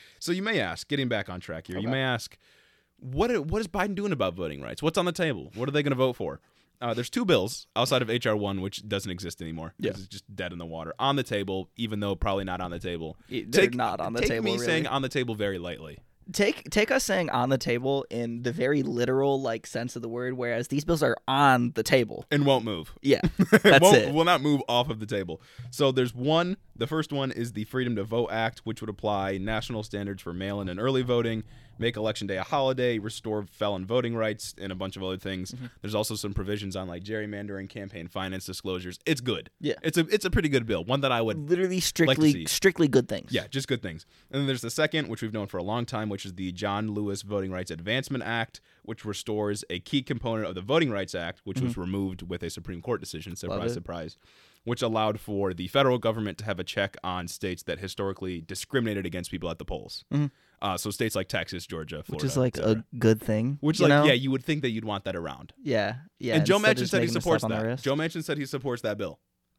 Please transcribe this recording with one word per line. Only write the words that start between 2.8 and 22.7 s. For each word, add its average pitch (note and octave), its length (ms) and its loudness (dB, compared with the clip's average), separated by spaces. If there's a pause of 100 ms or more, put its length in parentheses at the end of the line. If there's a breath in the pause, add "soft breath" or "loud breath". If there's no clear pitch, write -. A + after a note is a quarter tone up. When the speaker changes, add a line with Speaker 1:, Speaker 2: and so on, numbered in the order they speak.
Speaker 1:
"What, D#3 480 0
what F#3 140 0
is G#3+ 80 -4
Biden G3+ 260 0
doing G3+ 180 -2
about G2 220 2
voting D#2 260 -4
rights? A#1+ 220 -8
What's D#3+ 160 2
on F3 60 2
the F3 80 0
table? C#3 420 -2
What A#2+ 140 -2
are C#3+ 40 -4
they D3 100 4
gonna C#3+ 120 2
vote B2+ 220 4
for?" D2 240 -6 (400)
Uh, A#2+ 140 0
there's B2 160 -2
two A#3+ 140 0
bills A#2+ 500 2
outside B2+ 280 4
of A2 80 -2
H A#2+ 160 0
R A2 100 4
one, G2 240 -2
which G2 280 -6
doesn't G2 220 -2
exist F2 320 -8
anymore, D#2+ 280 -8
'cause - 140 -8
Speaker 2:
Yeah. G2 60 2
Speaker 1:
it's F#2+ 160 -12
just G2+ 300 -16
dead F2+ 160 -6
in F2 60 -12
the E2+ 80 -10
water, D#2+ 320 -10
on C#3 180 2
the C3+ 80 2
table, F#2+ 520 -4
even A2 240 -4
though G2+ 140 0
probably G2 300 0
not F2+ 160 -6
on F2+ 100 -6
the E2+ 80 -8
table. E2+ 380 -6 (140)
Speaker 2:
Y-, A#2+ 180 -6
they're C#3 180 4
Speaker 1:
Take, - 80 -4
Speaker 2:
not A#2 260 -2
on F#2 120 -2
the A#2 80 -2
Speaker 1:
take C3 100 2
Speaker 2:
table, - 140 -2
Speaker 1:
me A#2 140 0
saying D#3+ 260 0
Speaker 2:
really. - 100 -2
Speaker 1:
"on C3+ 80 0
the C3 60 -4
table" B2 260 -2
very G2+ 240 -2
lightly. D#2+ 400 -10 (320)
Speaker 2:
Take, G3+ 400 0
take G#3+ 200 2
us C4 140 2
saying F#3 260 0
"on A#2+ 180 2
the C3+ 100 4
table" C3+ 520 0
in A#2 320 -4
the B2 100 0
very C#3+ 300 2
literal, C3 580 2
like, A#2 260 -4
sense A#2+ 300 -6
of A#2 60 -6
the A#2 80 -8
word, B2 240 -4
whereas A#2+ 340 -2
these D3 160 0
bills D#3+ 180 2
are C3 140 4 (100)
on C3 460 6
the A2+ 100 -2
table. A2 480 2
Speaker 1:
And C#3+ 140 4
won't C3+ 220 6
move. F2+ 260 -4 (100)